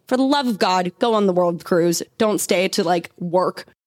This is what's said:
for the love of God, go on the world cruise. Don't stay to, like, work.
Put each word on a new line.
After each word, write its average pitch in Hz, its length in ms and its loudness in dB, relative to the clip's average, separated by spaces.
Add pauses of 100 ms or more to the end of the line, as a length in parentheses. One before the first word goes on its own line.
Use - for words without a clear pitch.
for 254 80 0
the 262 80 2
love 269 240 0
of 208 100 -4
God, 185 400 0
go 240 160 0
on 208 120 2
the 185 60 2
world 175 320 0
cruise. 175 380 0 (140)
Don't 214 240 0
stay 190 280 0
to, 202 140 -2
like, 175 360 -2
work. 180 480 -2 (200)